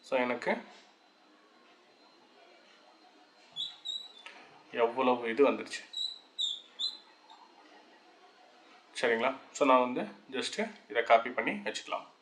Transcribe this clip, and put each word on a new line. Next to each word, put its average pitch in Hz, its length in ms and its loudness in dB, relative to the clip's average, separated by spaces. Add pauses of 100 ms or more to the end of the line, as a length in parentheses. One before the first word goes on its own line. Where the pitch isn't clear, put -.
So, 131 180 -2
எனக்கு 123 380 -2 (4000)
எவ்வளவு 120 580 2
இது 113 220 6
வந்துருச்சு. 107 300 -6 (3250)
சரிங்களா? 120 340 2 (160)
So, 147 160 2
நான் 127 260 6
வந்து 147 140 -4 (240)
just 131 400 -6 (180)
இதை 120 140 0
காப்பி 117 260 6
பண்ணி 120 220 -2
வச்சுக்கலாம். - 540 -8 (160)